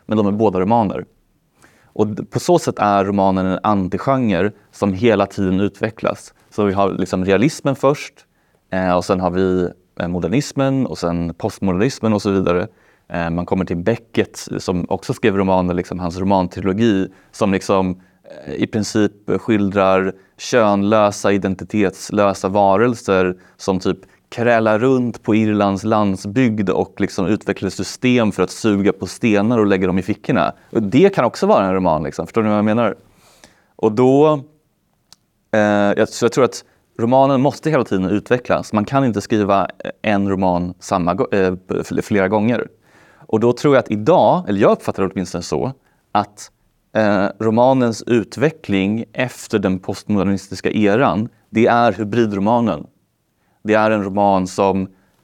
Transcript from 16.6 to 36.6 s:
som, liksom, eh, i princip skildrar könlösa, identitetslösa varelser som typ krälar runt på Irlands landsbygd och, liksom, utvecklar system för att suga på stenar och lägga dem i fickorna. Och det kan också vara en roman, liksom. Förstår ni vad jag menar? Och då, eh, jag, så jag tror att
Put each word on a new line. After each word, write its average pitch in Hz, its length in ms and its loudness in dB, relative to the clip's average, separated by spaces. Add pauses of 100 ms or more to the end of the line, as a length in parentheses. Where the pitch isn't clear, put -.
som, 101 200 0
liksom, 95 480 0 (460)
eh, 69 80 -10
i - 120 -2
princip 104 460 0 (280)
skildrar 95 720 2 (260)
könlösa, 104 920 2
identitetslösa 98 1160 -2
varelser 98 880 2 (200)
som 95 240 -2
typ 92 180 -2 (300)
krälar 113 500 0
runt 123 440 0
på 110 120 0
Irlands 104 500 2
landsbygd 107 840 0
och, - 280 -2
liksom, 95 280 -2
utvecklar 98 440 -2
system 113 640 0
för 92 100 0
att 90 80 0
suga 101 420 2
på - 140 -6
stenar 110 520 0
och 107 80 2
lägga 95 200 2
dem 90 120 0
i 92 40 -4
fickorna. 98 500 -2 (180)
Och 117 120 -2
det 147 320 2
kan 135 100 0
också 120 220 -2
vara 147 200 4
en 92 80 0
roman, 85 280 0
liksom. 76 240 -6
Förstår 113 160 -2
ni 110 60 0
vad 104 100 0
jag 104 60 0
menar? 110 300 0 (800)
Och 110 160 0
då, 139 480 4 (1120)
eh, 110 80 2 (360)
jag, 110 120 2
så - 160 -4
jag 113 80 2
tror 135 120 2
att - 200 -4 (340)